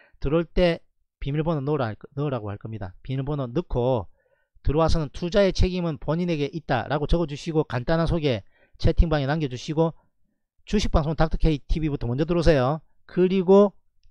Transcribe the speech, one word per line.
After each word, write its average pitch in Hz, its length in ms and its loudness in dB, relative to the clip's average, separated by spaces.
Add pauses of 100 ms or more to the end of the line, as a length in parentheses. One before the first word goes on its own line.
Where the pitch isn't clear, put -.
(200)
들어올 165 260 -2
때 170 340 0 (400)
비밀번호 147 420 -2
넣으라 139 240 -2
할 107 100 -6
거-, - 200 -20
넣으라고 131 340 -4
할 101 80 -8
겁니다. 104 460 -12
비밀번호 135 440 -6
넣고 127 600 -2 (560)
들어와서는 156 500 2
투자의 180 400 0
책임은 180 440 0
본인에게 156 540 -4
있다라고 143 560 -4
적어주시고 156 560 -2
간단한 165 440 -2
소개 147 360 -2 (340)
채팅방에 156 480 2
남겨주시고 151 680 -2 (720)
주식 - 260 0
방송 156 240 2
닥터 160 220 0
K 160 300 4
티비부터 143 400 -2
먼저 131 180 0
들어오세요. 156 560 2 (240)
그리고 190 680 4 (380)